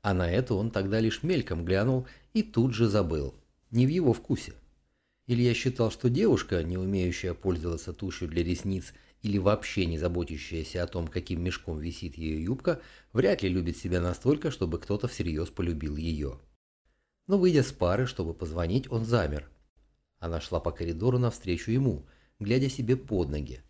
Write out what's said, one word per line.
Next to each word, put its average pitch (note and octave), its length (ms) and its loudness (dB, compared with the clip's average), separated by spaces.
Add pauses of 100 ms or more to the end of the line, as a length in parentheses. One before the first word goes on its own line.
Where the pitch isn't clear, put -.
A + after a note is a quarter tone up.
а G2+ 140 0
на F2+ 160 2
эту A#2 260 0
он G#2+ 140 0
тогда G2 280 0
лишь A2+ 240 0
мельком F#2+ 440 -2
глянул A#2+ 400 2 (260)
и A3 100 4
тут C3 300 2
же A2+ 160 4
забыл. D#2+ 460 0 (360)
Не A#2 140 4
в C3+ 60 4
его D#3 240 4
вкусе. - 400 -4 (720)
Илья A#2+ 280 4
считал, A#2 360 0
что - 200 0
девушка, B2+ 520 4
не E2+ 140 -2
умеющая F#2 560 0
пользоваться E2+ 600 -4
тушью F2+ 360 -6
для E2 140 0
ресниц F2+ 500 -2 (300)
или G2+ 160 0
вообще G2 480 2
не E2 100 -2
заботящаяся E2 880 -4
о F2 60 -2
том, E2+ 180 -4
каким F2 380 -4
мешком E2+ 340 -4
висит D#2+ 400 -8
ее D#2+ 220 -2
юбка, C3 420 -2 (300)
вряд F3+ 300 2
ли F#2+ 60 2
любит F2 280 0
себя F2+ 240 0
настолько, A#2 500 0
чтобы E2+ 280 -2
кто-то G#2 280 -4
всерьез E2 440 -4
полюбил D#2 460 -4
ее. D2+ 440 -4 (880)
Но G3+ 100 4
выйдя F3 240 6
с - 80 -2
пары, G2 360 2
чтобы E2 280 -4
позвонить, F2 560 -2
он A2+ 140 -2
замер. F2 440 0 (720)
Она E2 220 -4
шла F2 180 -2
по D#2+ 140 -2
коридору E2+ 460 0
навстречу G#2+ 520 -2
ему, A#2 340 2 (360)
глядя B2 280 2
себе B2+ 280 0
под F2+ 340 -2
ноги. C2+ 400 -6